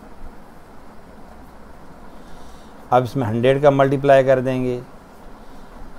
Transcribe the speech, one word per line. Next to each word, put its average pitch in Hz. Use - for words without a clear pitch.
अब 127
इसमें 123
हंड्रेड 123
का 147
multiply 139
कर 131
देंगे 127